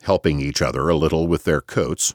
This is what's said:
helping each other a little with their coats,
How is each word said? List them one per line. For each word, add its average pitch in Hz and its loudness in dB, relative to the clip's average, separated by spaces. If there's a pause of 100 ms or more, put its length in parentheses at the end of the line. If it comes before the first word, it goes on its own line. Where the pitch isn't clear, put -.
helping 82 2
each 69 -4
other 67 0
a 85 4
little 80 2
with 82 0
their 76 2
coats, - -4